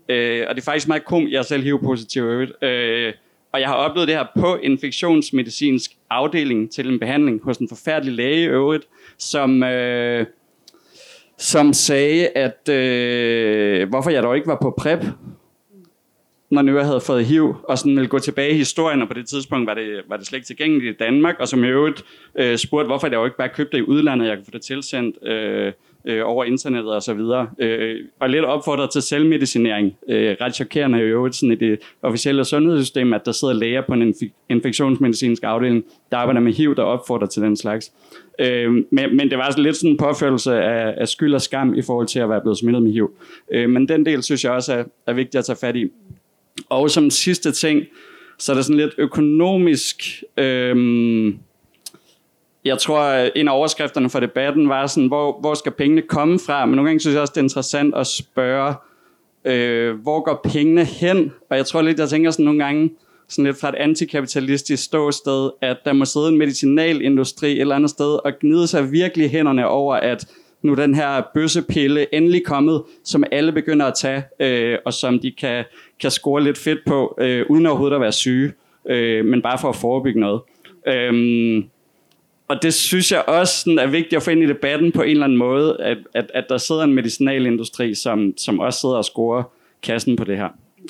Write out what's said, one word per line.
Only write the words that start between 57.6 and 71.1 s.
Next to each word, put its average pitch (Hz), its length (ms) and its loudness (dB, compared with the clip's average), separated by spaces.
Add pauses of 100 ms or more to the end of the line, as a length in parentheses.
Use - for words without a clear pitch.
at 127 120 -2
spørge, 135 680 -2 (720)
øh, 120 580 0
hvor 151 220 -2
går 147 200 -2
pengene 160 400 4
hen? 175 480 0 (180)
Og 135 60 0
jeg 135 100 0
tror 165 160 0
lidt, 160 160 2
jeg 151 100 0
tænker 160 220 2
sådan 156 140 0
nogle 147 200 2
gange, 151 260 2 (380)
sådan - 160 0
lidt 139 160 -2
fra 147 80 -4
et - 60 -4
antikapitalistisk 143 1080 -2
ståsted, 143 680 -2 (100)
at 127 240 -2
der 143 80 0
må 139 120 4
sidde 147 240 0
en 160 100 4
medicinalindustri 143 1120 2
et 127 80 0
eller 139 160 0
andet 147 140 4
sted 147 340 0
og 143 160 0
gnide 160 260 2
sig 143 260 0
virkelig 165 340 2
i - 20 2
hænderne 131 380 2
over, 139 280 0
at 120 320 -2 (360)
nu 151 100 2
er 131 40 2
den 143 180 2
her 139 280 0 (120)